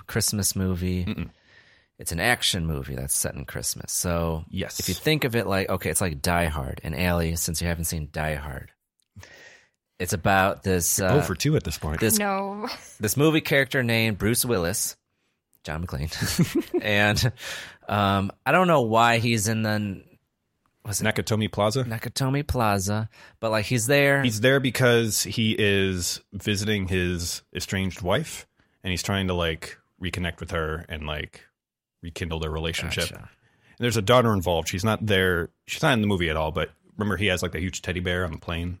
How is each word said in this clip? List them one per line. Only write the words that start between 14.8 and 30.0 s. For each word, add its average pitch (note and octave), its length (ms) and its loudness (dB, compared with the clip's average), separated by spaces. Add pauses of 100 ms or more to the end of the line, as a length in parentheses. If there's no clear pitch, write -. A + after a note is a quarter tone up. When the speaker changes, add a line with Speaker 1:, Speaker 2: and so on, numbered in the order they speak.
Speaker 1:
John D#2+ 200 -4
McClane. D#2 240 -4 (680)
<laughs> - 80 0
And, G#2 500 4 (560)
um, G2 420 2 (160)
I C3 60 2
don't F3+ 160 6
know D#3 140 6
why A#2 360 6
he's A2+ 300 2
in A2 140 0
the, G#2 420 -2 (800)
was G#2+ 160 -4
it - 40 -2
Speaker 2:
Nakatomi G#2+ 460 0
Plaza? G#2+ 320 0
Speaker 1:
Nakatomi C3 640 -4
Plaza, G#2 640 0 (300)
but, A2+ 100 -2
like, G#2+ 160 2
he's A#2 220 0
there. C#3 340 4
Speaker 2:
He's A2 180 0
there C3 200 6
because A#2+ 640 2
he A2 340 0
is F#2+ 600 2 (120)
visiting G2+ 540 -2
his F2+ 560 -2 (100)
estranged F#2+ 500 -4
wife, A2+ 440 -2 (380)
and F#2+ 80 -2
he's F2 100 -2
trying G2 240 0
to, F2+ 80 0
like, E2 440 -4 (220)